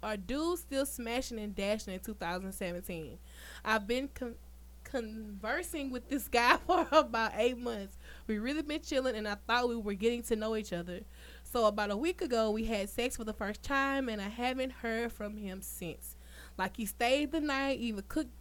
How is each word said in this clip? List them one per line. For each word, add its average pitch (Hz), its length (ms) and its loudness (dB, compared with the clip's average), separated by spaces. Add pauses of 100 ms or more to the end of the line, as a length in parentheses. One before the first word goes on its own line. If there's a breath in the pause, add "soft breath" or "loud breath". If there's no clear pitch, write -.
Are 214 140 -2
dudes 294 440 0
still 269 260 0
smashing 240 520 -4
and 208 160 -4
dashing 202 400 0
in 185 60 -6
two 214 140 -6
thousand 185 380 -4
seventeen? 175 680 -6 (460 loud breath)
I've 214 220 2
been 254 280 0
con-, 233 200 -6 (500)
conversing 226 1040 -4
with 247 180 -6
this 269 200 0
guy 240 280 8
<laughs> - 100 -2
for 349 260 6
about 226 440 6
eight 240 220 4
months. 226 380 -4 (300 loud breath)
We 214 120 0
really 277 240 0
been 294 200 -2
chilling, 262 340 2
and 214 100 -2
I 208 100 -2 (100)
thought 247 220 4
we 233 80 2
were 208 180 0
getting 226 300 2
to 226 120 2
know 220 180 0
each 214 180 -2
other. 175 280 -4 (420 loud breath)
So 233 240 2
about 208 240 4
a 202 60 0
week 320 260 0
ago, 226 280 4
we 220 140 2
had 208 260 0
sex 247 260 0
for 233 80 -4
the 214 100 -4
first 208 280 -4
time, 269 460 2
and 214 120 -2
I 196 80 -2
haven't 254 420 0
heard 226 420 -2
from 208 240 -6
him 196 260 -6
since. - 540 -8 (420 loud breath)
Like, 190 180 -2
he 220 100 -2
stayed 262 460 4
the 320 80 2
night, 277 400 2
even 220 280 -2
cooked 302 220 0 (100)